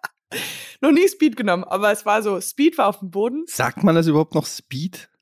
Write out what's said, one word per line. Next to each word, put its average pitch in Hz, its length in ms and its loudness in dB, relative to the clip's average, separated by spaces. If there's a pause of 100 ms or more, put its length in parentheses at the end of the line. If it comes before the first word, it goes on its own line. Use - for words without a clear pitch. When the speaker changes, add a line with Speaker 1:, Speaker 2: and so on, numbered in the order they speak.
(800)
Speaker 1:
Noch 320 100 4
nie 349 160 6
Speed 311 300 2
genommen, 185 260 0
aber 202 280 0
es 208 140 -2
war 214 160 2
so, 202 180 -2
Speed - 380 -2
war 208 100 2
auf 202 120 -4
dem 190 120 -12
Boden. 240 360 -4
Speaker 2:
Sagt - 360 -4
man 165 120 4
das 165 120 2
überhaupt 156 280 2
noch 151 100 -2
Speed? - 640 -12 (120)